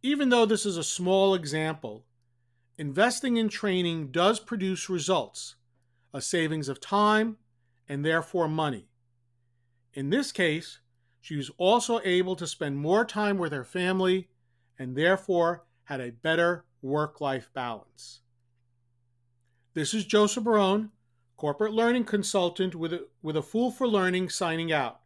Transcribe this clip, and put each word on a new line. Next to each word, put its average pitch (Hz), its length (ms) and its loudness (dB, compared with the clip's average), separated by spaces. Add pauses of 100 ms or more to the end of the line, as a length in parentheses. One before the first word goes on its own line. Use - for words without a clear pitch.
Even 277 260 0
though 240 160 6
this 208 200 0
is 185 120 -2
a 160 60 -4
small 190 500 2
example, 151 720 -4 (720)
investing 226 580 0
in 220 140 2
training 170 640 -2
does 185 280 2
produce 190 500 -4
results, 165 680 -2 (580)
a 131 80 -8
savings 156 480 -2
of 131 100 -8
time 214 560 2 (540)
and 143 160 -4
therefore 160 420 0
money. 151 400 -2 (1080)
In 139 160 -4
this 269 200 0
case, 165 480 -2 (400)
she - 160 -12
was 135 220 -6
also 226 480 4
able 185 300 2
to 170 100 -10
spend 143 320 -6
more 175 260 2
time 208 360 -2
with 165 120 -2
her 135 140 -6
family 185 640 0 (480)
and 127 180 -8
therefore 170 720 2 (200)
had 135 140 -8
a 123 120 -8
better 170 520 0 (200)
work-life 143 720 -4
balance. - 680 -12 (1500)
This 160 220 -4
is 214 100 -2
Joseph 208 380 2
Barone, 214 480 2 (460)
corporate 208 360 -2
learning 233 320 2
consultant 185 680 0
with 165 180 -4
a, - 140 -8 (160)
with 156 120 -4
A 156 60 0
Fool 233 300 0
for 254 160 -2
Learning, 185 420 2
signing 165 420 -2
out. 135 340 -2